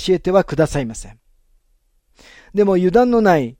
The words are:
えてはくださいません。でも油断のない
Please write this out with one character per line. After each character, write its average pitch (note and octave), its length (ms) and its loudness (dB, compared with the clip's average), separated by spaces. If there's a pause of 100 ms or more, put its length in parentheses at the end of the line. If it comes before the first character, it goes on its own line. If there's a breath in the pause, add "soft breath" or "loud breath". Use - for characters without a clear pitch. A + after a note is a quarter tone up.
(100)
え F3+ 100 0
て F#3 100 -6
は F#3 140 2
く - 100 -10
だ D3+ 140 0
さ D3 100 -6
い B2+ 80 -6
ま A2+ 80 -12
せ - 140 -18
ん。 A2 100 -20 (1400 soft breath)
で G3+ 80 2
も G3 120 2
油 F3+ 180 0
断 B3 180 2
の A#3 100 2
な F#3 180 4
い B2 220 -6